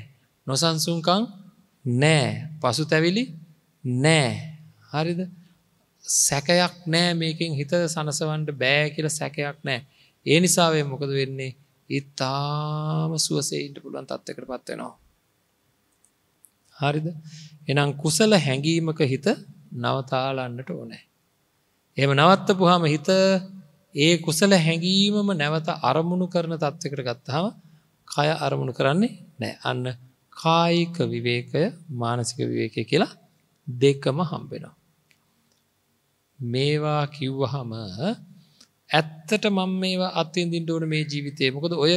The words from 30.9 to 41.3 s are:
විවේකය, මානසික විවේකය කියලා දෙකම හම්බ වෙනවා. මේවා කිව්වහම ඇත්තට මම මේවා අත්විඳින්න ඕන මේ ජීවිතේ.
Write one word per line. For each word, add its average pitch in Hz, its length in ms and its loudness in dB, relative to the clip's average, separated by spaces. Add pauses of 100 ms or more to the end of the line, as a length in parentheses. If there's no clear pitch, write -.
විවේකය, 120 580 -2 (260)
මානසික 120 520 -4
විවේකය 117 440 -2
කියලා 170 280 0 (560)
දෙකම 139 520 2
හම්බ - 280 -6
වෙනවා. - 260 -14 (1700)
මේවා 147 640 0
කිව්වහම 135 640 -4 (1200)
ඇත්තට 160 560 0
මම 190 320 0
මේවා 185 360 -2
අත්විඳින්න 170 560 -2
ඕන 160 180 -2
මේ 156 160 0
ජීවිතේ. 143 460 -2